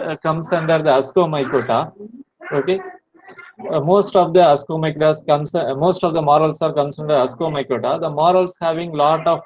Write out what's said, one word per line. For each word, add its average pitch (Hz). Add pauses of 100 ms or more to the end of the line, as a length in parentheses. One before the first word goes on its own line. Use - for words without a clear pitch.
(120)
uh, 151
comes 160
under 160
the 151
ascomycota. 139 (640)
Okay, 180 (880)
uh, 156
most 190
of 175
the 180
ascomycotas 156
comes, 147
uh, 135
most 175
of 160
the 160
morels 151
are 156
comes 143
under 151
ascomycota. 135
The 165
morels 180
having 165
lot 156
of 160